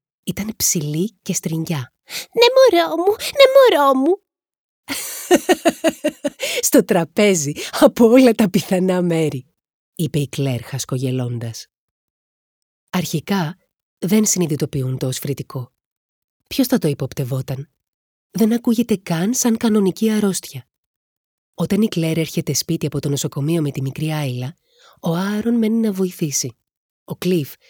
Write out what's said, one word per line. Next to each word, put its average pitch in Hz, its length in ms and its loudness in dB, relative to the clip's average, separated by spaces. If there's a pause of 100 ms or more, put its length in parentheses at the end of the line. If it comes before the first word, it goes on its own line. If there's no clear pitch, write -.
(240)
ήταν 202 320 -6
ψηλή 156 640 -2
και 180 120 -4
στριγιά. 160 580 -4 (160)
"Ναι, 480 720 4
μωρό 320 180 0
μου, 359 140 0
ναι, 539 340 4 (100)
μωρό 311 400 6
μου". 285 280 0 (640)
<laughs> - 1800 -2
"Στο 226 160 6
τραπέζι, 175 680 2 (180)
από 240 360 4
όλα 240 260 6
τα 214 180 0
πιθανά 185 520 0
μέρη", 160 440 -2 (480)
είπε 156 240 -4
η 143 100 -2
Κλέρ 131 340 -4
χασκογελώντας. 123 1040 -6 (1200)
Αρχικά, 175 640 -4 (420)
δεν 214 260 2
συνειδητοποιούν 143 760 -2
το 135 80 -4
οσφρητικό. 131 680 -8 (760)
Ποιος - 180 0
θα 240 120 2
το 165 100 0
υποπτευόταν; 135 800 -6 (600)
Δεν 214 220 2
ακούγεται 233 440 0
καν 185 380 -2
σαν 226 220 0
κανονική 214 540 0
αρρώστια. 196 580 -4 (880)
Όταν 190 280 0
η 220 60 4
Κλέρ 160 300 -2
έρχεται 156 360 -4
σπίτι 165 320 -2
από 143 140 -6
το 147 80 -4
νοσοκομείο 147 540 -2
με 143 80 -2
τη 135 120 -6
μικρή 147 300 -6
Άιλα, 135 440 -6 (440)
ο 165 140 -2
Άρον 208 440 -2
μένει 220 180 0
να 220 160 0
βοηθήσει. 180 640 -4 (540)
Ο 160 60 -10
Κλιφ 180 360 -2 (180)